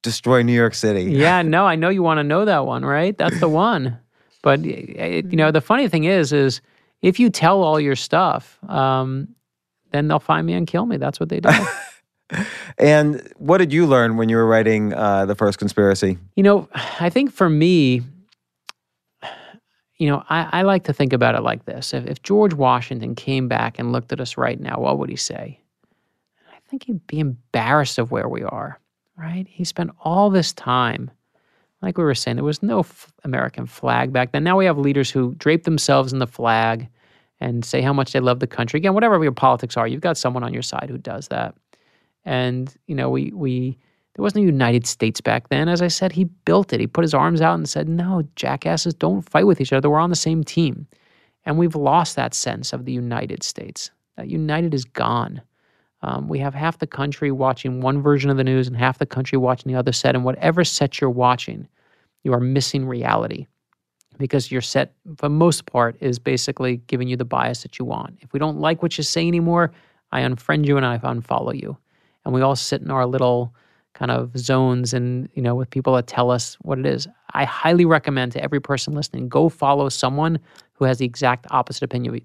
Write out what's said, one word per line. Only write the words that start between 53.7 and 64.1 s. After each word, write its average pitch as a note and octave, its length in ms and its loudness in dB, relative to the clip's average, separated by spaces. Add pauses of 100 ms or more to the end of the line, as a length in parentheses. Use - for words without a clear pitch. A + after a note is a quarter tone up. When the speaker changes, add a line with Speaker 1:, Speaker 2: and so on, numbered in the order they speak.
Speaker 2:
That - 120 -12
united D#3+ 440 -2
is C3 120 -2
gone. A#2 580 -6 (600)
Um, C3 260 -6
we D3+ 100 -4
have C#3 160 -6
half D#3 240 -6
the D#3 80 -6
country D3 460 -4
watching C3 480 -2
one C3+ 220 0
version C#3 280 2
of C3+ 60 2
the C3+ 80 0
news C3 240 2
and A#2 80 -6
half B2+ 220 0
the - 80 -2
country C3 320 -4
watching B2+ 340 0
the B2+ 60 0
other B2+ 140 0
set. B2+ 220 0
And B2+ 100 0
whatever D#3+ 380 0
set - 380 -2
you're C3+ 100 2
watching, B2 560 -2 (560)
you C3 120 0
are A#2+ 60 2
missing C3 460 0
reality A#2+ 600 -2 (720)